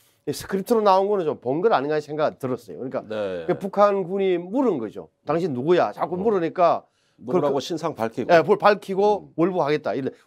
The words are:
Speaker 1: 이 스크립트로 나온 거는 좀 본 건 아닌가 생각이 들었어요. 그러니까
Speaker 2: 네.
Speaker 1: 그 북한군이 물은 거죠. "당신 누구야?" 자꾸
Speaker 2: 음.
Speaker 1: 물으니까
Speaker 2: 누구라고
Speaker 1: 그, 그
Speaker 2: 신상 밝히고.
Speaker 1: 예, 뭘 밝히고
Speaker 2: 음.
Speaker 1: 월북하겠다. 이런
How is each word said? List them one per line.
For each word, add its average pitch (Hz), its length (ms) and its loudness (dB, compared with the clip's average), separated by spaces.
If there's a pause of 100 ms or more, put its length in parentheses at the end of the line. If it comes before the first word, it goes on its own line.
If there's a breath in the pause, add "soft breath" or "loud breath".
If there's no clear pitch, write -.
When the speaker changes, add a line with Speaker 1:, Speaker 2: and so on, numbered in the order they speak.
(280 loud breath)
Speaker 1:
이 - 60 -2
스크립트로 202 480 -2
나온 196 260 4
거는 202 160 0
좀 131 160 -4
본 131 220 -2
건 226 100 4
아닌가 151 300 2
생각이 147 360 -2
들었어요. 113 420 -8
그러니까 127 280 -6
Speaker 2:
네. 101 400 -6
Speaker 1:
그 - 100 -2
북한군이 196 800 0
물은 196 380 -2
거죠. 98 300 -10 (180)
"당신 160 280 -2
누구야?" 131 400 2
자꾸 156 240 -6
Speaker 2:
음. 185 60 -4
Speaker 1:
물으니까 170 600 2 (340)
Speaker 2:
누구라고 143 360 0
Speaker 1:
그, - 20 -
그 139 60 0
Speaker 2:
신상 160 340 -6
밝히고. 113 380 -2
Speaker 1:
예, 160 80 8
뭘 190 160 2
밝히고 196 720 0
Speaker 2:
음. - 80 -20
Speaker 1:
월북하겠다. 151 560 0
이런 131 180 -4 (160 soft breath)